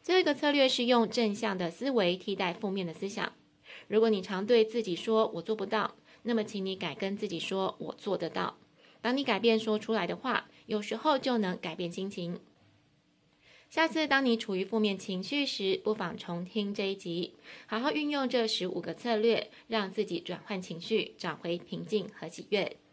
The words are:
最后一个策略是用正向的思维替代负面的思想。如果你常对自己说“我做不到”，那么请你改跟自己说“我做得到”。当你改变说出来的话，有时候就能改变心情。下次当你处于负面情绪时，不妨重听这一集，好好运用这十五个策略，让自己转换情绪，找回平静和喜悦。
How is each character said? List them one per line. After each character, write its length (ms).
最 140
后 60
一 20
个 120
策 180
略 160
是 160
用 240
正 260
向 240
的 120
思 200
维 260
替 200
代 180
负 160
面 160
的 80
思 140
想。 240
如 120
果 80
你 140
常 240
对 180
自 180
己 120
说 400
“我 80
做 140
不 100
到”， 300
那 120
么 100
请 200
你 120
改 180
跟 220
自 100
己 120
说 420
“我 140
做 220
得 140
到”。 260
当 160
你 80
改 140
变 200
说 200
出 140
来 140
的 80
话， 340
有 140
时 160
候 220
就 200
能 200
改 160
变 160
心 200
情。 300
下 160
次 200
当 180
你 100
处 220
于 80
负 160
面 160
情 260
绪 220
时， 400
不 80
妨 240
重 260
听 300
这 160
一 80
集， 380
好 120
好 140
运 160
用 180
这 220
十 180
五 140
个 140
策 220
略， 340
让 240
自 160
己 140
转 260
换 160
情 180
绪， 380
找 180
回 220
平 260
静 240
和 180
喜 220
悦。 280